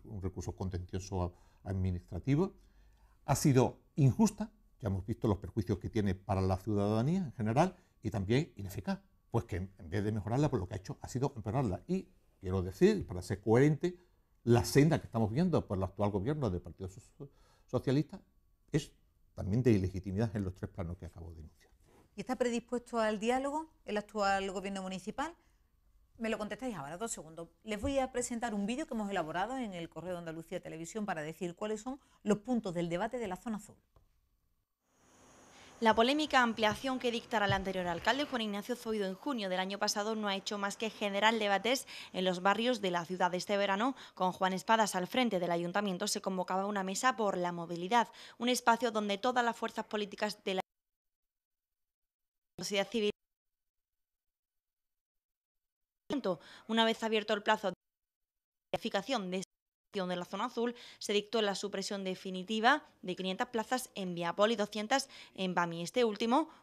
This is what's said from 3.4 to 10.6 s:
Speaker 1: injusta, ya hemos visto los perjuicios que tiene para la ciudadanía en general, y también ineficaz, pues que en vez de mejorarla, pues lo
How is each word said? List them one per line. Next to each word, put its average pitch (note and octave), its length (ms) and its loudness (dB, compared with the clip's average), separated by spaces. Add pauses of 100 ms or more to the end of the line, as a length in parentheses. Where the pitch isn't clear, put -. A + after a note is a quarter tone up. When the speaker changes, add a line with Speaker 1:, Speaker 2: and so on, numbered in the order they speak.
Speaker 1:
injusta, G3+ 540 4 (300)
ya A2+ 80 -6
hemos F#2+ 180 -2
visto A#2 220 -2
los G2+ 100 4
perjuicios G2+ 400 -4
que F#2 120 -8
tiene G2+ 260 0
para F#2+ 260 -2
la F#2 160 2
ciudadanía A2 600 0
en D3+ 140 -4
general, B2 420 2 (260)
y A2 80 -4
también A2 460 0
ineficaz, G#2 440 -6 (300)
pues A#2 160 0
que G2 120 -6
en F2+ 320 -8
vez G2+ 140 0
de G#2+ 80 0
mejorarla, A2+ 380 0
pues A#2 100 0
lo F#2 80 -4